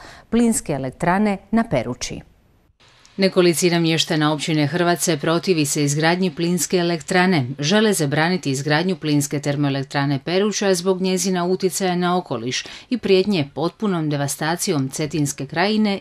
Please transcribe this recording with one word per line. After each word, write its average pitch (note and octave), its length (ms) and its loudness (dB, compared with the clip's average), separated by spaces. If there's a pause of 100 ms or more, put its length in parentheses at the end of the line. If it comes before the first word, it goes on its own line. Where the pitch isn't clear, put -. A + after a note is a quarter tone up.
(300)
plinske A3+ 440 0
elektrane E3+ 640 0 (140)
na A3+ 180 4
Peruči. B2 520 -4 (960)
Nekolicina F3 640 4
mještana D#3+ 540 2
općine D3+ 340 0
Hrvace E3+ 500 0
protivi D#3+ 480 0
se D3 180 -2
izgradnji D#3+ 520 2
plinske F3 420 0
elektrane. E3+ 680 2 (120)
Žele G#3 340 2
zabraniti D#3 580 0
izgradnju D3+ 440 0
plinske D3 440 0
termoelektrane C#3+ 840 -2
Peruča G3 480 0
zbog F3+ 280 0
njezina F#3 440 0
utjecaja F#3 500 0
na F3+ 220 0
okoliš B2+ 460 -4 (260)
i B3 80 -2
prijetnje F#3+ 560 2
potpunom E3+ 560 -2
devastacijom D3 800 -2
Cetinske C#3+ 560 -4
krajine G3+ 560 0